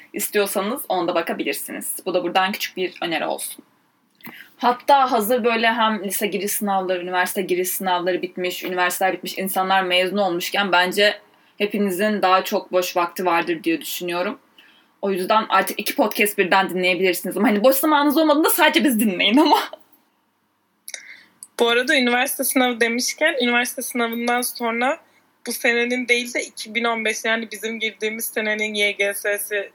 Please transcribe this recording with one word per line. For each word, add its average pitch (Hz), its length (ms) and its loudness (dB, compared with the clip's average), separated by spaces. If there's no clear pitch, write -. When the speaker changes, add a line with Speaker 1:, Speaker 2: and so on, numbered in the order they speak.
Speaker 1:
istiyorsanız 208 760 -2
ona 175 200 0
da 175 60 -2
bakabilirsiniz. - 840 -4
Bu 185 80 -4
da 180 80 2
buradan 190 300 0
küçük - 240 -8
bir 180 260 -4
öneri 160 240 -4
olsun. - 380 -8
Hatta 254 560 4
hazır 226 320 2
böyle 226 280 2
hem 220 320 0
lise 208 220 -4
giriş 196 260 -4
sınavları, 185 500 -2
üniversite 180 400 -2
giriş 185 260 -2
sınavları 180 540 -2
bitmiş, 180 420 -6
üniversiteler 180 480 0
bitmiş, - 260 -8
insanlar 190 440 0
mezun 180 340 0
olmuşken 180 560 0
bence 185 480 2
hepinizin 202 640 0
daha 185 220 4
çok 190 280 -4
boş 180 240 0
vakti 175 300 -2
vardır 170 380 0
diye 165 160 0
düşünüyorum. 175 600 -6
O 196 80 -2
yüzden 202 380 2
artık 190 320 0
iki - 160 -4
podcast 208 420 0
birden 190 320 4
dinleyebilirsiniz. 180 680 0
Ama 214 120 4
hani 208 160 2
boş 269 120 8
zamanınız 294 400 2
olmadığında 311 340 4
sadece 311 340 4
biz 240 160 4
dinleyin 202 360 2
ama. 302 220 6
Speaker 2:
Bu 233 80 4
arada 247 280 2
üniversite 247 480 2
sınavı 247 360 2
demişken, 247 640 0
üniversite 240 400 0
sınavından 240 580 -2
sonra 240 600 -2
bu 240 60 -6
senenin 240 560 0
değil 240 260 -2
de - 80 -4
iki - 320 -12
bin 226 100 -2
on 226 200 -2
beş, 220 200 -4
yani 226 260 -2
bizim 220 300 -8
girdiğimiz 220 440 -6
senenin 214 500 -4
Y 208 180 -2
G 202 220 -2
S'si - 600 -6